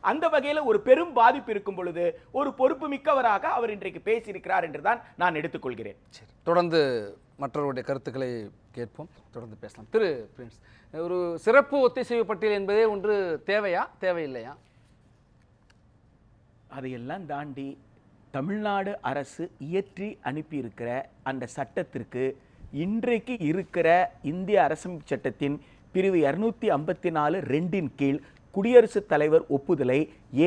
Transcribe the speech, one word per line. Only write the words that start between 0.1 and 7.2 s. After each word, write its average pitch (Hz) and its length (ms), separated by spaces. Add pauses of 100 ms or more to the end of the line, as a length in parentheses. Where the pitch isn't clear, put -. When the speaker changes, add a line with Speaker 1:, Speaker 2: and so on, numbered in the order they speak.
Speaker 1:
வகையில 294 340
ஒரு 214 180
பெரும் 262 320
பாதிப்பு 240 380
இருக்கும் 196 280
பொழுது 175 260 (260)
ஒரு 277 220
பொறுப்பு 269 340
மிக்கவராக 262 600
அவர் 226 280
இன்றைக்கு 180 300
பேசியிருக்கிறார் 190 640
என்றுதான் 175 320 (160)
நான் 170 240
எடுத்துக்கொள்கிறேன். 117 580 (100)
Speaker 2:
சரி, - 220 (120)
தொடர்ந்து 165 380 (580)